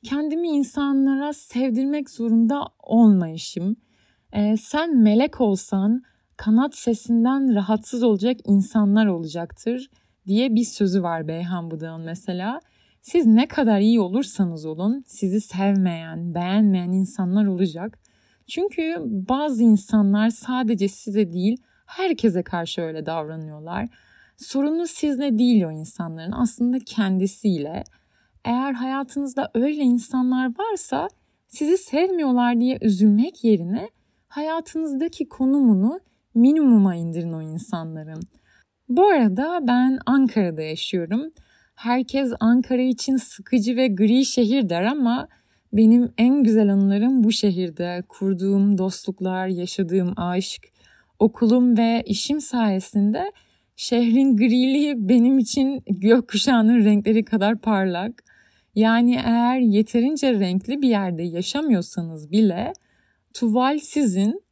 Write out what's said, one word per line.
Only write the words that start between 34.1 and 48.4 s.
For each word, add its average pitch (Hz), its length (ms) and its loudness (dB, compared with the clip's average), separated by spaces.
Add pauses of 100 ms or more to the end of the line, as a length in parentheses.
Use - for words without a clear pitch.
hayatınızdaki 320 1000 -6
konumunu 262 720 2 (340)
minimuma 233 600 6
indirin 165 380 -6
o 160 100 -10
insanların. 160 800 -10 (680)
Bu 294 180 4
arada 294 600 2
ben 254 400 2
Ankara'da 220 560 0
yaşıyorum. 175 720 -4 (420)
Herkes 254 640 -2
Ankara 247 420 2
için 262 340 -2
sıkıcı 226 600 -2
ve 262 120 2
gri 220 360 2
şehir 240 440 0
der 170 140 -2
ama 262 460 -2 (440)
benim 226 460 6
en 262 240 4
güzel 214 300 4
anılarım 208 520 2
bu 220 80 4
şehirde. 175 760 -2
Kurduğum 196 720 0